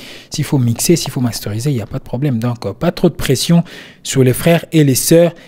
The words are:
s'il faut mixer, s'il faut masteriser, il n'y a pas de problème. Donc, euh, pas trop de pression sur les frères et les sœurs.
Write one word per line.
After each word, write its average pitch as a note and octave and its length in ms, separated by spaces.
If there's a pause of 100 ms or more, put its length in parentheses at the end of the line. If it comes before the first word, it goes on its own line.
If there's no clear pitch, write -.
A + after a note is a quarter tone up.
(300)
s'il - 160
faut C#3+ 140
mixer, A#2+ 360
s'il - 160
faut C#3 80
masteriser, A2+ 500
il C#3 60
n'y A2 60
a F#2+ 40
pas - 140
de - 40
problème. B2+ 360
Donc, A#2+ 260
euh, G2 60
pas E3 200
trop F3+ 180
de D3 60
pression E3+ 500 (380)
sur C3+ 200
les B2 100
frères E3+ 380
et D#3 140
les C3 100
sœurs. E3 380 (140)